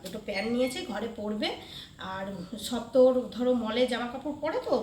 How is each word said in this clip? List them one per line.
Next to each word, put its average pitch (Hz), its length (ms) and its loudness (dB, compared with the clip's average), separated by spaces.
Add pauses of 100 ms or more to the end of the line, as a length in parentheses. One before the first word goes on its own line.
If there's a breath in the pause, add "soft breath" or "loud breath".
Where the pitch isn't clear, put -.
দুটো 190 240 -10
প্যান্ট 202 280 -2
নিয়েছি, 254 240 2 (120)
ঘরে 208 180 -4 (100)
পরবে। 214 300 -2 (640 loud breath)
আর 190 120 -6 (440)
সব 233 140 -2 (120)
তো 262 60 8 (340)
ধরো 247 180 2 (120)
মলে 220 180 2 (100)
জামা 240 200 -2
কাপড় 277 300 -6
পরে 339 240 0
তো, 359 160 2